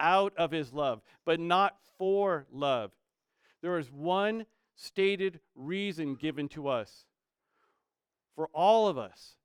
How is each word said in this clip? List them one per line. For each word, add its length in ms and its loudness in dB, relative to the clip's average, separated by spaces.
out 380 2
of 120 0
his 220 -4
love, 300 -2
but 120 2
not 380 2
for 520 0
love. 420 -2
There 180 -4
is 140 -8
one 540 -2
stated 640 -2
reason 600 -4
given 360 -4
to 180 -8
us, 360 -4
for 200 -6
all 340 6
of 80 -2
us 480 -12